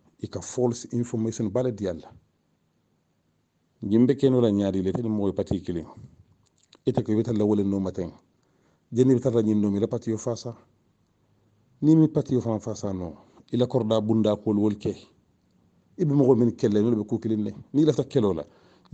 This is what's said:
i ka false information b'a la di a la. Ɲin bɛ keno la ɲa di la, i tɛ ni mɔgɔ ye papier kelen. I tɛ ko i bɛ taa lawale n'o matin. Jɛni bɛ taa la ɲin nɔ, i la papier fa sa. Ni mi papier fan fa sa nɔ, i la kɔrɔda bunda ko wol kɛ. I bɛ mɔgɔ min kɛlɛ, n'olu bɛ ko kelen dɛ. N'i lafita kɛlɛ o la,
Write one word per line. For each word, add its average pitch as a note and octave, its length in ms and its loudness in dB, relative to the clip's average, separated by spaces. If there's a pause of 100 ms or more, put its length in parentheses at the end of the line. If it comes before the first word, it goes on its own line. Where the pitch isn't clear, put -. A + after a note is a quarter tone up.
(220)
i G2+ 60 -10
ka - 120 -10
false A#2+ 520 -4
information A2+ 560 -4
b'a A#2+ 160 -2
la B2+ 80 -2
di G2+ 160 -6
a E2+ 60 -6
la. D2 140 -16 (1700)
Ɲin A2+ 240 4
bɛ C3+ 100 2
keno C3 240 2
la A#2 100 4
ɲa G2+ 200 0
di F#2 120 -2
la, F#2 80 -2
i - 20 -4
tɛ A#2+ 100 -4
ni A2+ 60 -4
mɔgɔ G#2 180 -2
ye F#2 60 -2
papier F#2+ 300 -4
kelen. E2 240 -8 (1000)
I C3 60 -2
tɛ A#2+ 100 0
ko G#2+ 100 -2
i G#2 40 2
bɛ A2+ 80 2
taa A#2+ 80 -4
lawale G#2 320 2
n'o G2 160 -2
matin. F#2 320 -6 (800)
Jɛni B2+ 240 6
bɛ A2+ 40 2
taa B2+ 100 0
la A2+ 120 2
ɲin G#2+ 180 2
nɔ, G2+ 160 0
i G2+ 40 0
la G#2+ 80 -2
papier A#2 280 -6
fa A2+ 200 -6
sa. A#2 180 -12 (1300)
Ni D#3 140 6
mi D#3 100 6
papier C3+ 340 0
fan A2 200 -2
fa G#2+ 160 -10
sa G2+ 160 -6
nɔ, F2 200 -8 (400)
i B2 40 -4
la B2 100 2
kɔrɔda A2+ 340 0
bunda G#2+ 360 2
ko A2 180 -2
wol G#2 220 2
kɛ. - 180 -6 (1040)
I F#3 60 0
bɛ C#3+ 100 2
mɔgɔ C3 240 6
min A#2+ 140 4
kɛlɛ, G#2 280 0
n'olu A2 220 0
bɛ G#2 60 -6
ko A2+ 100 -4
kelen G#2+ 260 -2
dɛ. - 100 -6 (180)
N'i D3 120 4
lafita D3+ 200 2
kɛlɛ B2+ 220 0
o F#2+ 80 2
la, D#2 100 -6 (500)